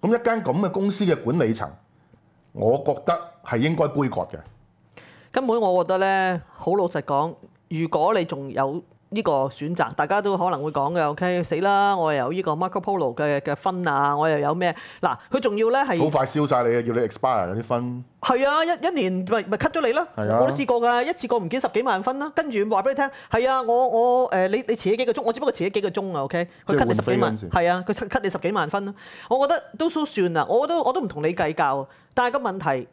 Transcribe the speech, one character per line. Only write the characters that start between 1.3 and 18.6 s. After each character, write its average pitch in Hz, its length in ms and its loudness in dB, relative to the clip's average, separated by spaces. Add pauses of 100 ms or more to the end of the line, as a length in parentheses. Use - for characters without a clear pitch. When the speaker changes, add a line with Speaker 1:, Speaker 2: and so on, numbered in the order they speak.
Speaker 1:
理 117 120 2
層， 110 160 -4 (840)
我 117 320 2
覺 147 80 0 (120)
得 170 140 0 (240)
係 - 140 -4
應 151 180 2
該 156 120 2
杯 139 200 -2
葛 107 140 -4
嘅。 85 160 -10 (960)
Speaker 2:
根 262 160 -2
本 233 120 2
我 185 240 2
覺 165 60 -6
得 185 100 2
呢， 190 420 0 (140)
好 175 200 -2
老 202 100 2
實 165 160 -2
講， 147 320 0 (360)
如 165 180 -2
果 165 260 0
你 190 120 2
仲 139 260 -8
有 139 300 -2 (300)
呢 208 100 -4
個 185 100 2 (160)
選 147 280 -6
擇， 147 180 -2
大 147 140 0
家 202 140 2
都 196 140 0
可 180 140 2
能 147 140 -2
會 151 80 -4
講 143 220 0
嘅， 165 140 2
OK， 175 360 0
死 165 180 -2
啦！ 196 340 4
我 160 160 0
又 135 140 2
有 135 60 -2
呢 180 100 -4
個 165 120 0
Marco 185 280 -2
Polo 165 340 -2
嘅， 147 260 0
嘅 143 140 -2
分 160 320 -2
啊， 143 300 2
我 151 100 2
又 156 120 2
有 143 160 2
咩？ 175 200 0 (260)
嗱， - 140 0 (160)
佢 262 80 0
仲 220 160 0
要 220 140 2
呢 247 100 2
係 254 240 0
Speaker 1:
好 156 60 2
快 143 160 2
燒 147 220 0
晒 123 160 4
你 120 120 4
啊！ 120 60 2
要 117 140 -2
你 120 120 2
expire 104 440 0
嗰 98 80 -2
啲 117 40 -6
分。 123 400 -4 (180)
Speaker 2:
係 262 280 2
啊， 311 160 2